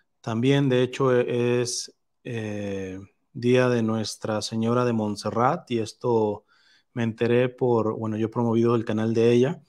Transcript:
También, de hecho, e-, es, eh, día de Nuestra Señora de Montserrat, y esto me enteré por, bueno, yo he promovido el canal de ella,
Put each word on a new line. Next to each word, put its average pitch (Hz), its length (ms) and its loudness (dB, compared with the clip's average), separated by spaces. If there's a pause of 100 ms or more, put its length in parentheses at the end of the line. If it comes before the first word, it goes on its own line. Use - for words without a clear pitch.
(220)
También, 131 480 0
de 127 140 2
hecho, 127 300 0
e-, 123 480 0
es, - 320 -8 (300)
eh, 101 760 -8 (340)
día 127 360 2
de 120 140 0
Nuestra 110 580 -4
Señora 117 440 0
de 120 80 0
Montserrat, 110 760 -2
y 117 80 0
esto 107 680 -2 (480)
me 120 100 -4
enteré 120 460 0
por, 117 480 0
bueno, 110 200 -6
yo 110 100 0
he - 20 -12
promovido 117 460 2
el 110 100 -2
canal 110 280 -2
de 117 200 4
ella, 127 360 2